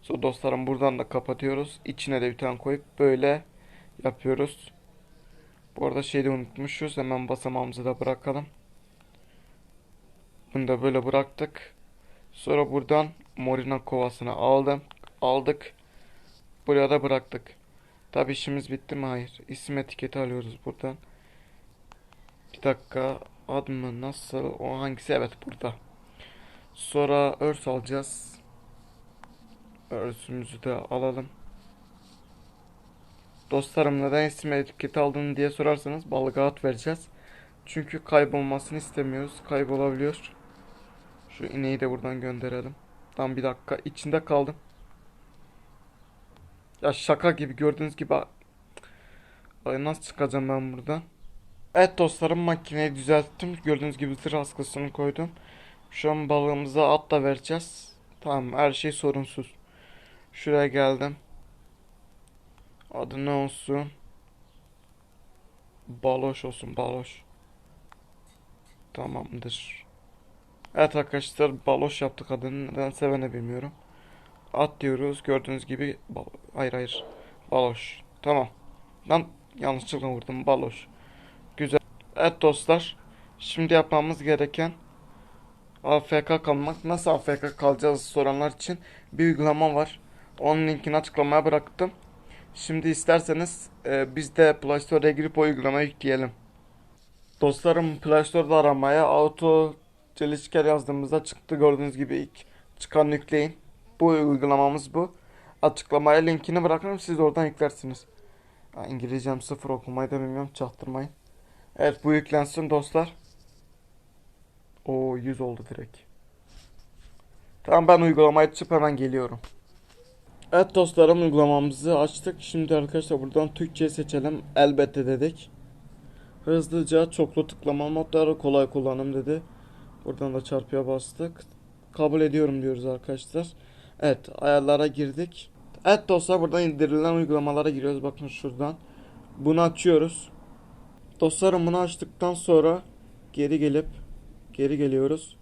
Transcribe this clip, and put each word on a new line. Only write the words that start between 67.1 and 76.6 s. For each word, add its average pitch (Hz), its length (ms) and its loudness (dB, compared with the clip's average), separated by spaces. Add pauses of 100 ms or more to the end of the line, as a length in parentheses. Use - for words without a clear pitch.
Tamamdır. 127 920 -12 (920)
Evet 151 200 2
arkadaşlar, 143 560 -2 (160)
Baloş 139 340 0
yaptık - 300 -6
adını. 131 420 -8
Nedense 139 380 -2
ben 135 100 -2
de 127 120 -6
bilmiyorum. 123 380 -8 (840)
At 151 280 -2
diyoruz. 139 420 -4
Gördüğünüz 135 420 -4
gibi 135 320 -8 (120)
bal-, - 160 -10 (300)
hayır, 131 180 -4